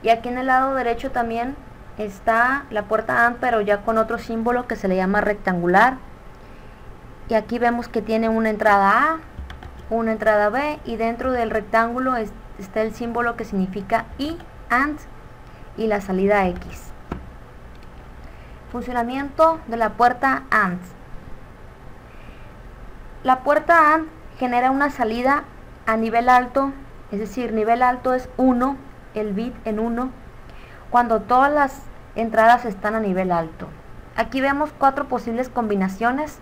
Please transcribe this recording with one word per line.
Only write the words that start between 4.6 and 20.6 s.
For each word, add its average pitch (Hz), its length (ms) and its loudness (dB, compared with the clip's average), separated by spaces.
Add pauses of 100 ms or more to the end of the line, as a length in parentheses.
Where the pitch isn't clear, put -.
que 226 120 -6
se 202 100 -4
le 185 80 2
llama 190 240 2
rectangular. 202 800 4 (1300)
Y 226 60 -2
aquí 220 260 0
vemos 240 300 0
que 226 120 -2
tiene 220 280 0
una 226 200 2
entrada 214 640 4
A, 320 60 -2 (720)
una 226 240 0
entrada 214 340 2
B, 294 380 -2
y 233 100 -6
dentro 240 380 -2
del 233 160 0
rectángulo 233 680 0
es-, 220 160 -4 (260)
está 208 240 -6
el 220 120 -2
símbolo 233 420 -4
que 226 80 -8
significa 196 640 -2 (120)
y, 320 200 -6 (320)
and, 285 280 0 (760)
y 220 120 -2
la 202 120 0
salida 196 480 2
X. - 440 -8 (1800)
Funcionamiento 262 960 0
de 226 80 -4
la 220 140 0
puerta 254 600 2
and. 180 300 2 (2500)